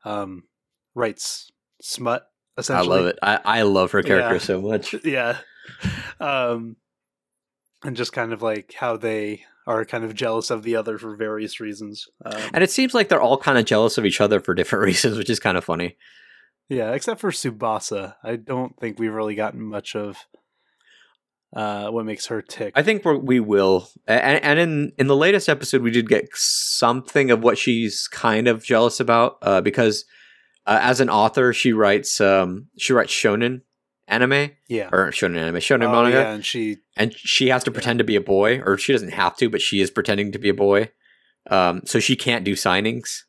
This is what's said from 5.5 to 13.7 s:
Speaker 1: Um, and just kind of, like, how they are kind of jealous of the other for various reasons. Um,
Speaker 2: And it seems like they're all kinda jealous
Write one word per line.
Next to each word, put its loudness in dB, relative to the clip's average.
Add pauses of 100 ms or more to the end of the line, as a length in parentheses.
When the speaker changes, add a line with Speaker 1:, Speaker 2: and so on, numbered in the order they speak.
Speaker 1:
Um, -4 (1080)
and -8
just -6
kind -4
of, -10
like, -6
how -4
they -6 (220)
are -2
kind -8
of -10
jealous -4
of -4
the -2
other -4
for -14
various -8
reasons. -14 (180)
Um, -10 (120)
Speaker 2:
And 2
it 0
seems 0
like 2
they're 4
all 4
kinda 4
jealous 2